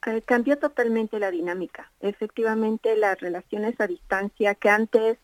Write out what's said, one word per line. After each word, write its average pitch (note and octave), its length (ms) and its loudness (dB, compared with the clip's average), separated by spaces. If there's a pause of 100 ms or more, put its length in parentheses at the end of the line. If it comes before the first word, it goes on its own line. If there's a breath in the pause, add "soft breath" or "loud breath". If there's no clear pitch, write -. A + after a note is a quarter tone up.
Eh, A3 160 -2
cambió B3+ 360 2
totalmente A3+ 600 0
la G3 120 -2
dinámica. F3 680 -6
Efectivamente, A3 960 -2
las G3+ 240 2
relaciones G#3 640 -6
a G#3 40 2
distancia G3+ 680 -2
que G#3 160 2
antes A3 540 2